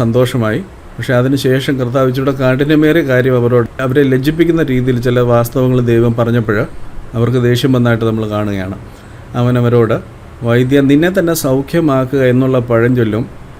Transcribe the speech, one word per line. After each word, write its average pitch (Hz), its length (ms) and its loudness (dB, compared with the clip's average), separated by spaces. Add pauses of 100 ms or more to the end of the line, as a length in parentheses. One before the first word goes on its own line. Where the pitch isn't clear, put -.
സന്തോഷമായി. 120 600 0 (340)
പക്ഷേ 127 180 -4
അതിനുശേഷം 131 640 0
കർത്താവ് 131 320 0
ഇച്ചിരി 135 300 -2
കാഠിന്യമേറിയ 151 720 2
കാര്യം 127 300 2
അവരോട്, 120 260 2 (180)
അവരെ 131 180 2 (100)
ലജ്ജിപ്പിക്കുന്ന 160 580 0
രീതിയിൽ 123 360 0
ചില 123 120 0 (140)
വാസ്തവങ്ങൾ 127 460 0 (120)
ദൈവം 117 280 2
പറഞ്ഞപ്പോൾ 113 380 0 (600)
അവർക്ക് 120 320 0
ദേഷ്യം 123 260 0
വന്നതായിട്ട് 117 340 0
നമ്മൾ 110 160 -2 (100)
കാണുകയാണ്. 101 420 -4 (640)
അവൻ 123 200 2
അവരോട്, 120 340 2 (520)
വൈദ്യ, 127 340 2
നിന്നെ 143 360 4
തന്നെ 165 160 0 (120)
സൗഖ്യമാക്കുക 139 760 0 (100)
എന്നുള്ള 131 280 2 (100)
പഴഞ്ചൊല്ലും 117 540 2 (360)